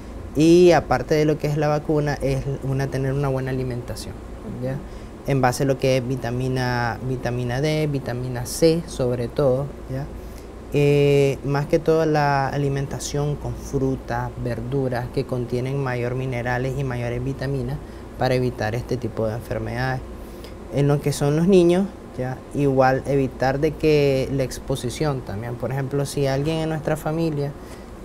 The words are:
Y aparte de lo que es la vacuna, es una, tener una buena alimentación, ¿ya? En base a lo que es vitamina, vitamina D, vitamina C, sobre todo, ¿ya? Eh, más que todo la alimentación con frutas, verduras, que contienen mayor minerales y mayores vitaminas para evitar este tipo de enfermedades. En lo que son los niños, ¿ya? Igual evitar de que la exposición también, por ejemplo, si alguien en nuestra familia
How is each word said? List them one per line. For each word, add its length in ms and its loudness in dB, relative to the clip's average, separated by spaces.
Y 360 10
aparte 440 2
de 100 4
lo 120 2
que 100 -4
es 100 0
la 100 2
vacuna, 540 0
es 220 0
una, 240 0
tener 260 -2
una 160 0
buena 220 -2
alimentación, 600 -6
¿ya? 140 -4
En 140 2
base 220 4
a 20 2
lo 120 2
que 200 2
es 100 -2
vitamina, 1000 -2
vitamina 540 -2
D, 260 0
vitamina 580 -4
C, 400 4
sobre 420 -2
todo, 380 2
¿ya? 160 -6
Eh, 680 6
más 220 0
que 120 4
todo 260 4
la 440 4
alimentación 840 -2
con 200 -6
frutas, 760 -2
verduras, 720 -2
que 120 0
contienen 560 -2
mayor 340 -2
minerales 640 -2
y 60 -2
mayores 400 -4
vitaminas 540 -4
para 160 2
evitar 400 0
este 220 -4
tipo 280 -4
de 100 -2
enfermedades. 680 -4
En 160 4
lo 100 4
que 140 0
son 240 2
los 100 2
niños, 380 6
¿ya? 200 -4
Igual 520 4
evitar 540 0
de 120 2
que 640 4
la 100 0
exposición 760 -4
también, 340 -8
por 160 -4
ejemplo, 340 -2
si 220 0
alguien 300 0
en 120 -2
nuestra 280 -2
familia 540 -2